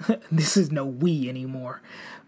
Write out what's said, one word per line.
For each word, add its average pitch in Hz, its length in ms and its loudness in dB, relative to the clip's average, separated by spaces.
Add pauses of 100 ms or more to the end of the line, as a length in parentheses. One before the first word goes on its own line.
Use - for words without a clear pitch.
(300)
This 160 280 4
is 165 120 4
no 143 140 -2
we 139 420 0
anymore. 131 540 -8 (480)